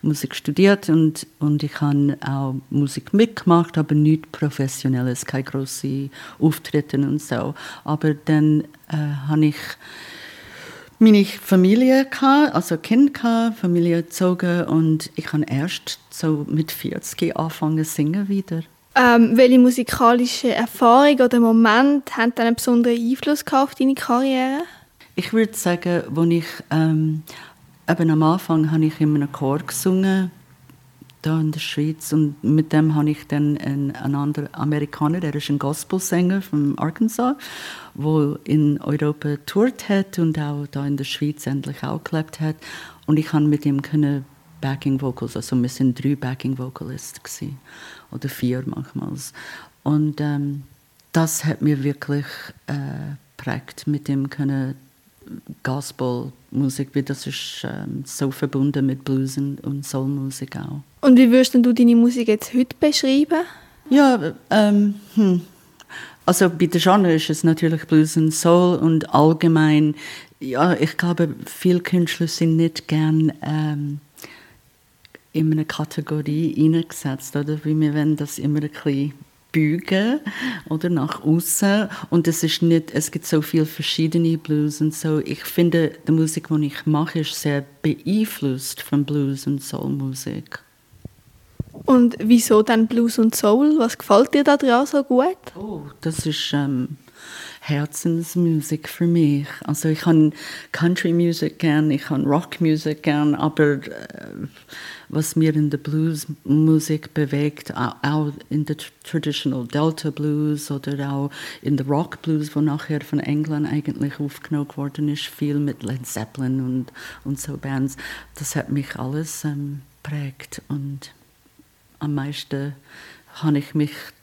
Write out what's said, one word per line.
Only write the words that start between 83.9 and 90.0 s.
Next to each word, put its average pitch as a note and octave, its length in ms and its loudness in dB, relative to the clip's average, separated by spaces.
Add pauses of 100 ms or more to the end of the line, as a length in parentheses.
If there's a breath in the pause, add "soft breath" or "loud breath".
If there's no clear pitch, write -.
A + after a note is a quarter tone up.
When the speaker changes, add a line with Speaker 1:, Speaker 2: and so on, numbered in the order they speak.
Speaker 1:
Blues D3+ 440 -2
und D#3 120 0
so. D#3 260 -2
Ich - 240 -8
finde, E3 480 2 (160)
die D3+ 40 2
Musik, D#3+ 380 0
die D3+ 180 0
ich - 180 -10
mache, D3+ 340 0
ist D3+ 140 -6
sehr C#3+ 320 -2 (160)
beeinflusst D3+ 1000 -4
von - 240 -2
Blues C#3 420 -4
und C#3 160 -4
Soulmusik. C3+ 960 -8 (1300)